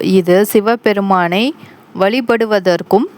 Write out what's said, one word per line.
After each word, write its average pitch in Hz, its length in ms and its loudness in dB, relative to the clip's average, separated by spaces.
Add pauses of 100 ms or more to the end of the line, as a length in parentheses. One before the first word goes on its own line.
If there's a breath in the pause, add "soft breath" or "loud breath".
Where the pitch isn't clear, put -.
(200)
இது 175 160 2 (160)
சிவபெருமானை 196 880 0 (600 loud breath)
வழிபடுவதற்கும் 214 1000 0 (140)